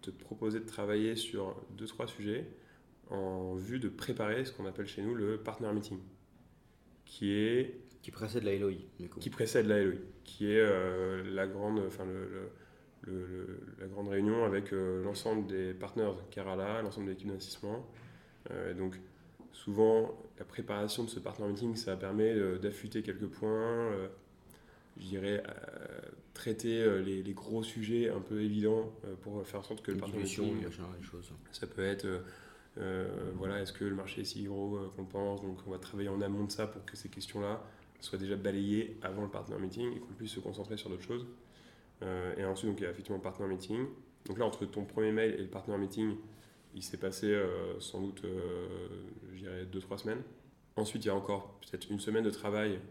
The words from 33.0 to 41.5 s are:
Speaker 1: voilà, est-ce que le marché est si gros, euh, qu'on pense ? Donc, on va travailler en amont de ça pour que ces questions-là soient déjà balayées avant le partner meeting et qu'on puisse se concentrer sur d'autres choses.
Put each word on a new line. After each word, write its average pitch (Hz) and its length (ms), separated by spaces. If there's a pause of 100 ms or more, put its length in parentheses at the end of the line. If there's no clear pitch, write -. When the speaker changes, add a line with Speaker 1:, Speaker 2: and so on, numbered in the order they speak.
Speaker 1:
voilà, 95 240
est-ce 95 120
que - 100
le 101 120
marché 95 260
est 101 40
si 101 180
gros, 101 340
euh, 98 180
qu'on 95 100
pense ? 98 360
Donc, 95 160 (100)
on 98 40
va 92 80
travailler 101 300
en 98 120
amont 101 240
de 104 60
ça 107 160
pour 104 180
que - 100
ces 98 140
questions-là 104 540 (360)
soient - 200
déjà 98 160
balayées 101 680
avant 95 220
le 98 60
partner 104 280
meeting 98 380
et - 40
qu'on - 140
puisse 107 180
se - 80
concentrer 104 380
sur 104 120
d'autres 90 140
choses. 123 220 (800)